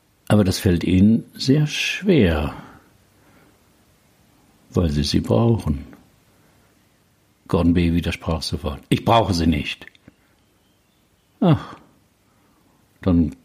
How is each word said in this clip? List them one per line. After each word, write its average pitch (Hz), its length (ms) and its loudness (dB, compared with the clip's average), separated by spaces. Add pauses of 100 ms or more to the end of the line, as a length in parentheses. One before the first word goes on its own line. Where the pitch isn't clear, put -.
(300)
Aber 104 140 4
das 92 160 -2
fällt 87 240 2
Ihnen 101 500 4
sehr 147 340 0
schwer, 101 840 0 (2250)
weil 85 220 0
Sie 73 120 -2
sie 87 180 -2
brauchen. 110 640 -2 (1600)
Gordon 85 260 2
B. 85 200 0
widersprach 82 500 -4
sofort. - 360 -8 (100)
"Ich - 140 -2
brauche 107 300 2
sie 82 140 -2
nicht." - 400 -4 (1500)
"Ach, - 340 0 (1300)
dann 85 440 2